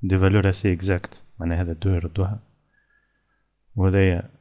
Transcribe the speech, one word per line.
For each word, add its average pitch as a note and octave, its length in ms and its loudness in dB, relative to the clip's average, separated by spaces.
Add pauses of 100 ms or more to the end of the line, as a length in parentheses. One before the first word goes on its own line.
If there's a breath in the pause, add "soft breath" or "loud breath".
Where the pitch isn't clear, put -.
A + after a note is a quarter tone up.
دي F#2+ 160 0
فالور F#2+ 320 4
اسي F#2+ 220 -2
اكزاكت، F2+ 500 -4 (160)
معناها E2+ 240 -2
هذا E2+ 100 -4
دو F2 180 -2
يردوها. F#2 500 -2 (1300)
وهذايا F#2+ 560 2 (100)